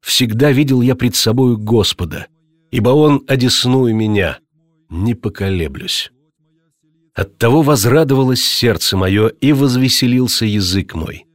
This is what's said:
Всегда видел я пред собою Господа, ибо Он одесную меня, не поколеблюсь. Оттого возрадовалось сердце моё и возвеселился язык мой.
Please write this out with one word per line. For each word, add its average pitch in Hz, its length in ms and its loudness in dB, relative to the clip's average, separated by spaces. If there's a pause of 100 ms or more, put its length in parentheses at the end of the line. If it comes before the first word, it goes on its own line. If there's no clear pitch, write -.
Всегда 123 500 0
видел 131 320 2
я 127 140 2
пред 123 180 -2
собою 120 420 0
Господа, 104 680 -2 (460)
ибо 110 180 0
Он 147 380 2
одесную 127 680 0
меня, 104 460 -2 (500)
не 95 240 -4
поколеблюсь. 92 960 -6 (1040)
Оттого 120 480 0
возрадовалось 135 800 2
сердце - 520 -2
моё 98 320 2
и 139 240 0
возвеселился 127 920 0
язык 98 520 -2
мой. 78 380 -10